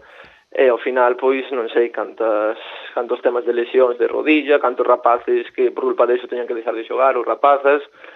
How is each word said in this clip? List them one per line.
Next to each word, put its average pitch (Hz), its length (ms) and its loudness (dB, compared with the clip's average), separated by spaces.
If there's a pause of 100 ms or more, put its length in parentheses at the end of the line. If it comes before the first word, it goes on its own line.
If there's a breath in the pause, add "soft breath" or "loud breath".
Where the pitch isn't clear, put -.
(560 loud breath)
e 131 160 4
ao 113 80 0
final, 127 400 0
pois, 131 320 0
non 120 160 -4
sei 120 240 0
cantas, 107 640 -2 (400 loud breath)
cantos 120 240 -4
temas 120 240 0
de 120 80 -2
lesións 120 480 0
de 117 80 2
rodilla, 139 540 2
cantos - 260 -2
rapaces 120 640 0
que 127 220 0
por 120 100 -4
culpa 120 240 2
de 123 80 2
eso 123 160 -8
teñan 120 160 -6
que 120 80 -4
deixar 113 180 -4
de 113 140 -8
xogar, 123 320 0
ou 113 80 -4
rapazas, 139 560 2 (320 loud breath)